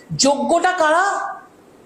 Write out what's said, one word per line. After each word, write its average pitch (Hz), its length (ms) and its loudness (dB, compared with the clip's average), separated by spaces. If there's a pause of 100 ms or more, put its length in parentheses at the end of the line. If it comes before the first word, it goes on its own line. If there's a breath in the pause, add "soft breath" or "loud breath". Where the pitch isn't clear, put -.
(160 loud breath)
যোগ্যটা 285 560 0
কারা? 359 640 0 (500)